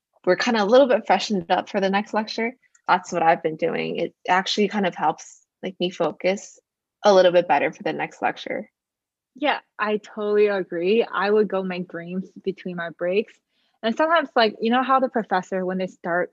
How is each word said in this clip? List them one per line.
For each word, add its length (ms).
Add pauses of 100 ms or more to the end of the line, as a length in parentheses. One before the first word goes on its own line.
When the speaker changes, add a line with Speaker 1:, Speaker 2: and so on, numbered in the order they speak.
(240)
Speaker 1:
we're 120
kinda 260
a 20
little 220
bit 200
freshened 440
up 180
for 100
the 120
next 240
lecture. 420 (300)
That's 260
what 100
I've 200
been 140
doing. 400
It 180 (120)
actually 420
kind 180
of 80
helps, 520 (160)
like, 160
me 120
focus 680 (440)
a 100
little 200
bit 140
better 260
for 100
the 100
next 300
lecture. 480 (640)
Speaker 2:
Yeah, 260 (180)
I 200
totally 480
agree. 580
I 260
would 180
go 140
make 260
drinks 420 (120)
between 340
my 120
breaks. 500 (420)
And 160
sometimes, 380
like, 260
you 120
know 100
how 160
the 100
professor, 560
when 140
they 80
start 460